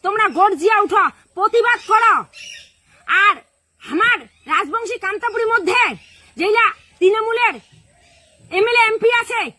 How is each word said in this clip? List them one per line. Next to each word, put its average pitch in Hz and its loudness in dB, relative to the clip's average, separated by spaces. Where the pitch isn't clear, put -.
তোমরা 427 0
গর্জিয়া 392 2
উঠো, 392 2
প্রতিবাদ 453 0
করো। 427 4
আর 381 2
আমার 427 0
রাজবংশী 415 -4
কামতাপুরির 440 -4
মধ্যে 403 0
যেইলা 427 2
তৃণমূলের 440 0
এমএলএ 453 0
এমপি 440 0
আছে 466 -6